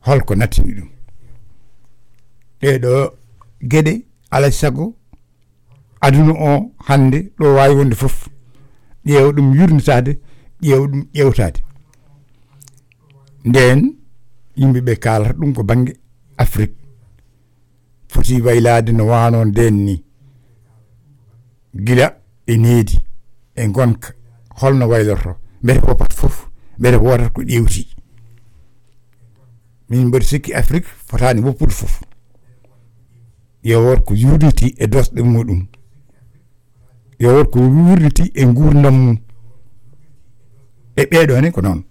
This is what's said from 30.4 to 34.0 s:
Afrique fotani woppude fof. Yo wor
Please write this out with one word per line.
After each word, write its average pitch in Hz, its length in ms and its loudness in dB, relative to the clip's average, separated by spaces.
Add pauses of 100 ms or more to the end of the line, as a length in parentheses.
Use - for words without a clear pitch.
Afrique - 340 0 (200)
fotani 123 340 0
woppude 127 320 0
fof. - 280 -4 (1600)
Yo 113 180 0
wor 127 200 2